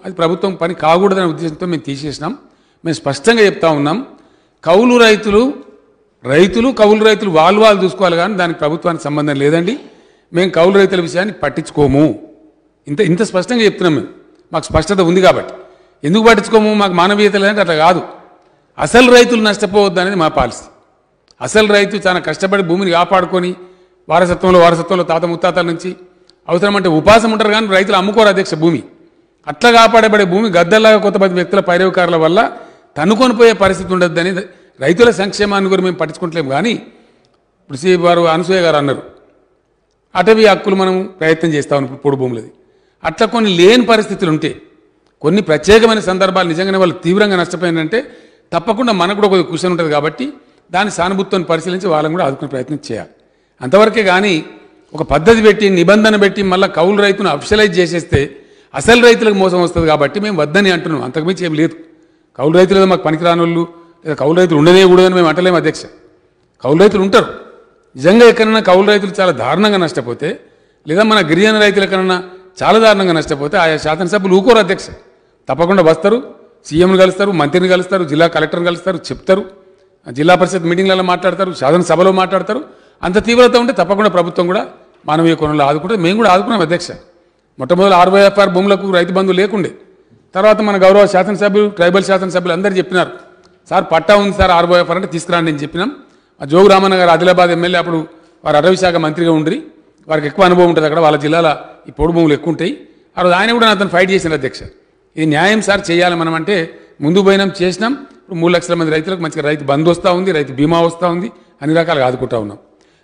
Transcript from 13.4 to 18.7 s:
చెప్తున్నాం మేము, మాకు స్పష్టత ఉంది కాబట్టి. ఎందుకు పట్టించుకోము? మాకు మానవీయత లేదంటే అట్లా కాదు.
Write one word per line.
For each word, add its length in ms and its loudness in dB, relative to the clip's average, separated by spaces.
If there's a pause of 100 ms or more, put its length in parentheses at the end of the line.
చెప్తున్నాం 340 0
మేము, 120 -6 (460)
మాకు 120 -6
స్పష్టత 340 -4
ఉంది 220 2
కాబట్టి. 320 2 (500)
ఎందుకు 200 0
పట్టించుకోము? 500 2
మాకు 200 0
మానవీయత 420 0
లేదంటే 260 0
అట్లా 140 0
కాదు. 260 2 (760)